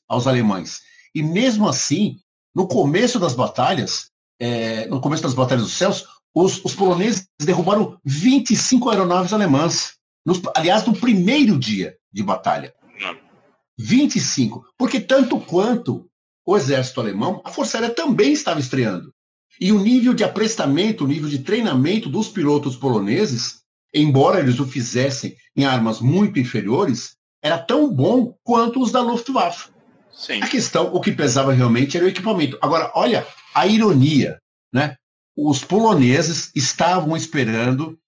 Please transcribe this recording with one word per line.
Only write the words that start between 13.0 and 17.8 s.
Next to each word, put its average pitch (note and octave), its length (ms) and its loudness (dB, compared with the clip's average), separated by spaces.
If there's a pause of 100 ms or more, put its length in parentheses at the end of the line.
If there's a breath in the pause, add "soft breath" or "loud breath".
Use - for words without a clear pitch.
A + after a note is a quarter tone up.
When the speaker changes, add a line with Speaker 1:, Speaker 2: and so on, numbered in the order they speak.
Speaker 1:
Vinte A3 380 2
e D#3+ 60 0
cinco. - 440 -4 (120)
Porque C4 240 -2
tanto C4 380 2
quanto F#3+ 680 -2 (380)
o F#3 100 2
exército C3 460 0
alemão, G#2+ 420 -4
a - 60 -16
Força - 280 -6
Aérea A#3 160 -4